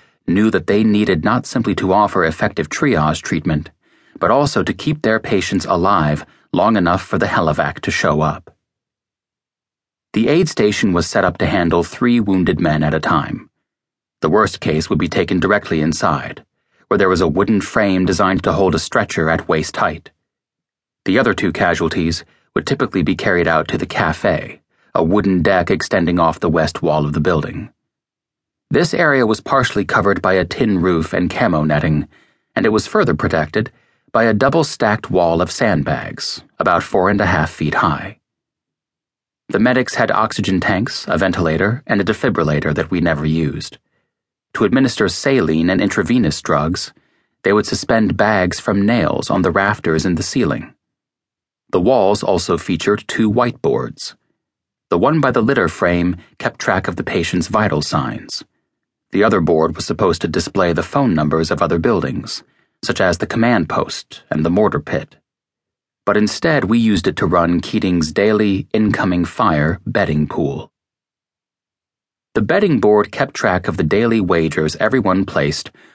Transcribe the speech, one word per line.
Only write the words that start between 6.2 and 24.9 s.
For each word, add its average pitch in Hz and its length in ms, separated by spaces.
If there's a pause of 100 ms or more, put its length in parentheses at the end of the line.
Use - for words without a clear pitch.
long 104 240
enough 87 240
for - 160
the 107 80
helivac 76 540
to - 100
show 78 320
up. 78 280 (1600)
The 110 140
aid 160 200
station 107 460
was 85 120
set 95 200
up 87 120
to - 80
handle 85 380
three 120 340
wounded 92 420
men 76 220
at 78 120
a 80 60
time. - 500 (720)
The 78 80
worst 104 300
case 78 280
would 78 100
be 87 100
taken 92 300
directly 92 440
inside, 78 640 (420)
where 101 100
there 95 100
was 90 120
a 90 60
wooden 95 340
frame 95 460
designed 92 380
to 95 80
hold 95 200
a 78 60
stretcher 87 500
at 82 200
waist 80 280
height. 80 360 (920)
The 95 140
other 117 160
two 95 160
casualties 82 720 (300)
would - 100
typically 117 380
be 82 140
carried 87 320
out 80 200
to - 80
the 73 100
cafe, - 720 (340)